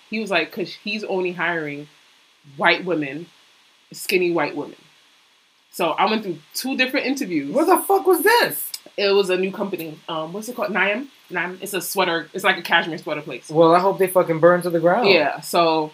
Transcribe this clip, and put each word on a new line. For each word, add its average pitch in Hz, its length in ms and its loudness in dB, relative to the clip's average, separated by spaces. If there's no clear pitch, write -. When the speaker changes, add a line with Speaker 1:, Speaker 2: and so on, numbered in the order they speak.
Speaker 1:
he 220 80 -6
was 208 100 -6
like, 165 220 0
"'Cause 175 320 -10
he's 214 200 -8
only 185 280 -4
hiring 160 560 -6
white 170 300 2
women, 156 400 -4
skinny 180 380 0
white 156 260 0
women." - 200 -8
So 165 200 0
I 175 140 0
went 214 180 0
through 170 140 -6
two 254 240 -6
different 254 300 0
interviews. 180 460 -2
Speaker 2:
What 311 120 2
the 359 140 6
fuck 392 260 0
was 359 180 4
this? 427 480 2
Speaker 1:
It 202 120 2
was 196 220 4
a 180 60 0
new 190 140 -2
company. 165 460 -8
Um, 160 240 -6
what's 214 160 -10
it 247 80 -10
called? 202 160 -4
Naim? 208 380 -2
Naim. 180 280 -6
It's 190 140 -12
a 180 80 -4
sweater. 170 520 -2
It's 196 100 -8
like 185 140 2
a 175 40 -10
cashmere 180 380 0
sweater 151 220 -6
place. 147 280 -12
Speaker 2:
Well, 165 260 6
I 175 40 6
hope 185 180 2
they 185 100 2
fucking 165 320 2
burn 175 220 6
to 180 80 -4
the 165 100 0
ground. 190 300 4
Speaker 1:
Yeah, 156 320 2
so 160 520 0